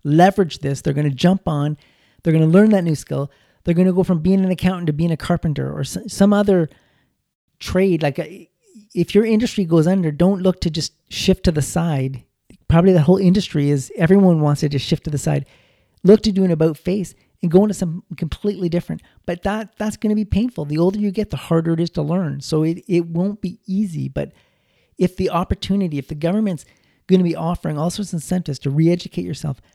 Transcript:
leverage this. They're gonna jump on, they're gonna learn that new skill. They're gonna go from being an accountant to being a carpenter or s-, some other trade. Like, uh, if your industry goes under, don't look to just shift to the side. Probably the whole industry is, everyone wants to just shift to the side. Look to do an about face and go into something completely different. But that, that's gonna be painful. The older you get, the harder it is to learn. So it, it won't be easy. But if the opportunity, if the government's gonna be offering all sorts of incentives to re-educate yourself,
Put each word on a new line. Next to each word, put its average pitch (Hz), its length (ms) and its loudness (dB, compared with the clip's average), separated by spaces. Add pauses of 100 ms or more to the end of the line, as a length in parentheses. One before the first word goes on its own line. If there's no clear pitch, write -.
leverage 175 560 2
this. 139 200 -4
They're 143 140 -2
gonna 147 160 0
jump 175 360 0
on, 147 300 -2 (460)
they're 165 100 0
gonna 160 140 4
learn 202 240 6
that 190 140 2
new 156 120 0
skill. 139 340 -8 (340)
They're 175 100 0
gonna 185 200 2
go 180 100 2
from 175 160 0
being 190 240 2
an 185 60 0
accountant 175 380 -2
to 151 40 -2
being 165 180 0
a 160 60 -2
carpenter 143 560 -4
or 151 80 -8
s-, 135 160 -8 (100)
some 202 280 2
other 196 340 2 (920)
trade. 180 440 0
Like, 143 160 -2
uh, 156 80 -6 (680)
if 170 200 -2
your 208 100 6
industry 220 400 0
goes 165 220 4
under, 180 260 0
don't 175 300 2
look 185 180 0
to 170 100 -2
just 151 220 -8 (180)
shift - 340 -2
to 175 80 2
the 151 100 -2
side. 135 640 -4 (440)
Probably 175 240 6
the 175 80 6
whole 170 160 6
industry 180 540 2
is, 139 260 -2
everyone 180 440 4
wants 147 200 0
to 151 80 -2
just 139 180 -4
shift - 180 -2
to 156 60 -6
the 147 60 -4
side. 143 300 -2 (560)
Look 214 220 6
to 220 80 0
do 190 120 2
an 180 60 2
about 160 260 0
face 185 380 -6 (260)
and 175 100 -2
go 180 120 6
into 214 100 0
something 175 300 -6 (160)
completely 185 500 -6
different. 165 320 -4 (240)
But 175 200 -8
that, 208 340 -6
that's 214 180 -6
gonna 214 180 -2
be 214 120 -2
painful. 196 400 -2
The 147 100 -4
older 185 220 2
you 208 120 -2
get, 208 200 -6
the 143 80 -6
harder 165 340 0
it 165 80 -2
is 170 100 -2
to 156 120 -4
learn. 147 400 -4
So 156 220 -2
it, 170 220 -4
it 175 200 0
won't 180 340 -4
be 180 240 -8
easy. 175 460 -4
But 143 220 -8 (640)
if 180 180 -2
the 185 140 -4
opportunity, 180 640 -2
if 139 120 -8
the 156 60 -10
government's 180 520 -2 (400)
gonna 185 180 4
be 165 120 0
offering 165 420 -4
all 165 100 -2
sorts 196 240 -8
of 170 60 -6
incentives 160 420 -6
to 139 100 -4
re-educate 170 540 0
yourself, 156 380 -8 (120)